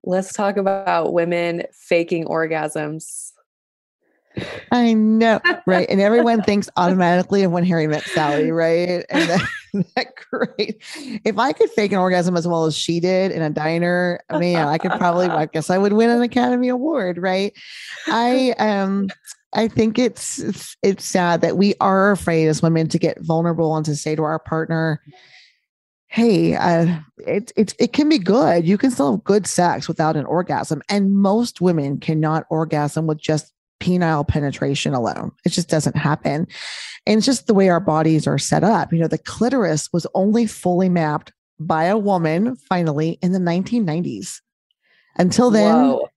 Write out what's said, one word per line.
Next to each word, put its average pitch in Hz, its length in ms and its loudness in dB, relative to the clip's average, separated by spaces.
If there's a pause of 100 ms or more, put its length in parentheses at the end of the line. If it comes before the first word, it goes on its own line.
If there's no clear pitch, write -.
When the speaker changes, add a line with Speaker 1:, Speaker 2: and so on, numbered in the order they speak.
Speaker 1:
Let's 185 260 -4
talk 202 240 -2
about 190 560 0
women 170 580 0
faking 170 540 -2
orgasms. 160 1040 -6 (1400)
Speaker 2:
I 240 220 4
know, 220 460 4 (260)
right? 180 240 2
And 190 100 2
everyone 233 440 2
Speaker 1:
<laughs> - 0 -
Speaker 2:
thinks 202 340 0
automatically 180 640 2
of 185 100 2
When 175 120 0
Harry 165 240 0
Met 151 160 -2
Sally, 156 480 0
right? 170 580 0
And 311 200 0
that, 175 200 0 (240)
<laughs> 202 220 -4
that 254 120 -4 (220)
great. - 540 -6 (420)
If 220 140 0
I 269 140 2
could - 180 2
fake 202 200 -2
an 196 60 0
orgasm 180 400 2
as 165 100 -2
well 165 180 0
as 156 100 -2
she 170 240 -4
did 185 320 0
in 160 100 -4
a 156 80 -2
diner, 175 720 -2 (120)
man, 170 360 0
I 156 100 0
could 180 140 -2
probably, 180 340 0
I 156 220 -2
guess 160 240 -4
I 185 80 2
would 202 140 2
win 233 180 4
an 240 100 2
Academy 247 460 0
Award, 247 500 -2
right? 190 340 -2 (540)
I, 247 540 0
um, 196 500 0 (440)
I 226 140 0
think 220 300 0
it's, - 400 -2
it's, - 460 -10
it's 196 220 0
sad 175 360 0
that 165 160 0
we 202 220 2
are 190 320 4
afraid 165 360 2
as 156 140 0
women 165 280 2
to 165 100 -2
get - 220 -2
vulnerable 165 540 0
and 156 120 -2
to 147 80 -2
say 156 200 -4
to 156 80 -2
our 156 140 -2
partner, 160 640 -2 (1080)
"Hey, 170 480 2
uh, 170 440 2 (200)
it, 208 360 -6
it, 214 240 0
it 240 140 0
can 294 160 2
be 311 100 4
good. 185 460 2
You 190 120 2
can 269 140 2
still 269 200 0
have 196 120 -2
good 196 240 0
sex 165 400 -2
without 156 300 0
an 135 80 -4
orgasm." 156 640 -4
And 196 260 2
most 202 460 0
women 151 380 0
cannot 156 500 0
orgasm 160 580 -2
with 156 100 -2
just - 360 -4 (280)
penile 165 440 0
penetration 143 680 -2
alone. 110 380 -4 (140)
It 175 40 4
just - 180 -4
doesn't 151 300 0
happen. 147 500 -2 (580)
And 214 120 4
it's 214 80 2
just 262 220 0
the 226 60 4
way 190 160 6
our 170 120 2
bodies 156 460 2
are 147 100 0
set 151 260 0
up. 185 300 2
You 165 60 2
know, 160 80 0
the 156 100 -2
clitoris 208 760 -2
was 175 220 -2
only 214 340 2
fully 180 400 0
mapped 160 460 -2 (260)
by 160 260 0
a 202 120 2
woman, 196 580 0
finally, 160 640 -2
in 180 100 0
the 190 80 0
nineteen 185 460 -2
nineties. 160 560 -6 (760)
Until 226 340 4
then, 214 240 4
Speaker 1:
Whoa. 262 420 2